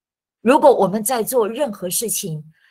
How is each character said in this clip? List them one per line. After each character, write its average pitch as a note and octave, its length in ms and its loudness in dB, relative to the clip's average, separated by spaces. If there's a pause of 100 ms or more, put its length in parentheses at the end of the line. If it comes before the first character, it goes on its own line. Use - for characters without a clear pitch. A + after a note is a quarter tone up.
(420)
如 C4+ 180 4
果 C#4+ 140 6
我 G3 140 2
们 G#3 160 -4
在 A#3+ 180 -2
做 A3 260 0
任 A#3 240 -4
何 F#3+ 160 -10
事 G3+ 220 -6
情， D#3 420 -8 (200)